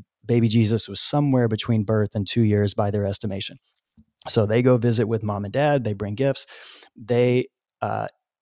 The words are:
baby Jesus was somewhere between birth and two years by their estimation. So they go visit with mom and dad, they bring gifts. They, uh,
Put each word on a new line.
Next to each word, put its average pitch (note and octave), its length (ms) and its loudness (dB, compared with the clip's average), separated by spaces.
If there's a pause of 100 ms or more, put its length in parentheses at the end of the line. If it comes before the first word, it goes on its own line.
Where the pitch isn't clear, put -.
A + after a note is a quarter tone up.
(260)
baby A#2 240 2
Jesus A2 400 2
was G2+ 100 -4
somewhere C3+ 480 2
between A2 380 -2
birth G#2+ 280 0
and G2+ 140 -4
two A#2 160 2
years G#2 300 2
by G#2 180 -2
their G#2 140 -2
estimation. G2 500 -6 (720)
So A2 180 2
they A2 160 2
go B2+ 140 4
visit A2+ 320 2
with A2 160 -2
mom G#2 220 -6
and G2+ 80 -10
dad, C#3+ 320 0
they G#2+ 80 -4
bring G2+ 220 -6
gifts. C3+ 300 -2 (500)
They, B2 520 0 (340)
uh, G#2+ 240 -4 (360)